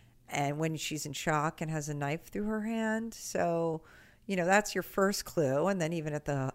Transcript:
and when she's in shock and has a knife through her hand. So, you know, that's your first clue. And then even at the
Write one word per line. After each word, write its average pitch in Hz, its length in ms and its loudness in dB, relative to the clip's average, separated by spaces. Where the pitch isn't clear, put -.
and 143 300 0
when 160 160 0
she's 151 320 -6
in 151 60 -8
shock 156 480 0
and 160 100 -2
has 156 180 -2
a 151 60 -4
knife 143 300 -2
through 208 220 -4
her 214 160 -2
hand. 220 520 -2
So, 170 680 0
you 196 80 -2
know, 175 120 2
that's 202 280 4
your 185 80 0
first 196 420 2
clue. 147 440 2
And 196 120 2
then 160 120 0
even 156 220 -2
at 147 100 -4
the 135 300 0